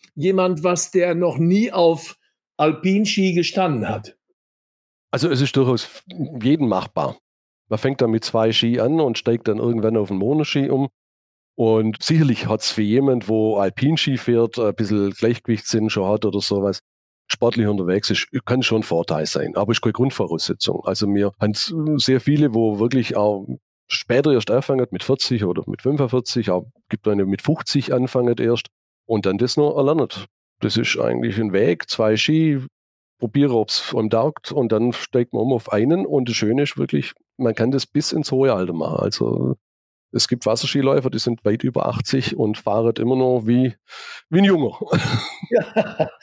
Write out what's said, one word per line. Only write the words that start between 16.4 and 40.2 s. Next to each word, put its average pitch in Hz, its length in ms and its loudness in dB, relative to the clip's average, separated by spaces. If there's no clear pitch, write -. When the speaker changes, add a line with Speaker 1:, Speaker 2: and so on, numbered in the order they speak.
Speaker 2:
sowas, 98 380 -2
sportlich 113 360 0
unterwegs 98 420 0
ist, - 180 -2
kann 123 180 0
schon 110 160 0
ein 107 40 -4
Vorteil 80 440 -2
sein, 80 280 -4
aber 98 160 0
ist - 100 0
keine 107 120 0
Grundvoraussetzung. 92 920 -2
Also 95 300 -2
wir 101 260 0
haben 107 140 0
sehr 131 220 2
viele, 147 340 2
wo 107 240 2
wirklich 120 360 0
auch 104 320 0
später 143 440 0
erst 117 180 2
anfangen, 131 420 0
mit 90 120 -8
vierzig 127 400 -2
oder 87 240 -2
mit 98 140 -8
fünfundvierzig, 127 680 -2
auch 90 160 0
gibt - 180 -4
eine 101 180 2
mit 98 160 -2
fünfzig 143 520 0
anfangen 123 440 0
erst 117 300 0
und 107 200 -2
dann 98 120 0
das 120 200 0
noch 147 200 2
erlernen. 143 300 2
Das - 160 0
ist - 200 -2
eigentlich 117 400 -2
ein 107 160 -2
Weg, 139 360 0
zwei 110 260 2
Ski, 151 460 2
probiere, 127 360 2
ob's - 400 -2
einem 110 140 0
taugt 117 420 -2
und 123 200 0
dann 117 220 2
steigt - 400 -4
man 110 100 0
um 135 100 0
auf - 180 -4
einen 147 340 2
und 131 240 0
das 110 60 -2
Schöne 120 280 0
ist - 140 -6
wirklich, 139 340 -2
man 117 160 0
kann 120 180 0
das 139 140 0
bis - 280 -2
ins 156 180 -2
hohe 131 220 2
Alter 92 200 -2
machen. 78 260 -2
Also - 560 -2
es - 160 0